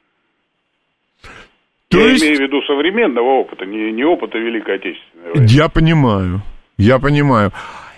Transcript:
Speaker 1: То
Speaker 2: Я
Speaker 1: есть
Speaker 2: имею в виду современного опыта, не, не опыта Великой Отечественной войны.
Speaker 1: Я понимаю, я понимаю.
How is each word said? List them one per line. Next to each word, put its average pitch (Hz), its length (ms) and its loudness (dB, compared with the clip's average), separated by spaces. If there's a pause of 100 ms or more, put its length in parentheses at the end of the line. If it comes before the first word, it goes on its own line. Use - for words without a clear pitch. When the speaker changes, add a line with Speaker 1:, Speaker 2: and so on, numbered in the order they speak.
(1900)
Speaker 1:
То 170 100 2
Speaker 2:
Я - 120 6
Speaker 1:
есть 156 140 2
Speaker 2:
имею 151 140 2
в - 20 -2
виду 135 220 -2
современного 147 640 -2 (140)
опыта, - 260 -8
не, 107 260 -6
не 117 120 -4
опыта 120 340 -2
Великой 113 380 -6
Отечественной 85 580 -14
войны. 131 140 2
Speaker 1:
Я 147 200 4
понимаю, 123 720 0 (380)
я 117 200 4
понимаю. 135 520 2 (480)